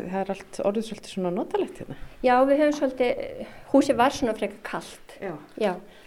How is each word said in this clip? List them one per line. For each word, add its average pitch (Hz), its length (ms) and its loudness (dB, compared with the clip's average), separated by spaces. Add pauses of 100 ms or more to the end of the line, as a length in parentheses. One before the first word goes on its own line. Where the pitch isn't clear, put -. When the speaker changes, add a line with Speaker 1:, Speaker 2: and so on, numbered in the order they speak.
Speaker 1:
það 190 120 -2
er 190 100 -4
allt 196 320 -10
orðið 208 240 0
svolítið - 260 -12
svona 180 200 -2
notalegt 339 460 -4
hérna. - 160 -12 (280)
Speaker 2:
Já, 247 120 6 (100)
við 277 140 4
höfum 294 200 4
svolítið, 254 680 -2 (280)
húsið 277 240 6
var 240 140 6
svona 233 220 0
frekar - 300 -6
kalt. - 580 -10
Speaker 1:
Já. 185 120 -6 (260)
Speaker 2:
Já, 202 140 2 (340)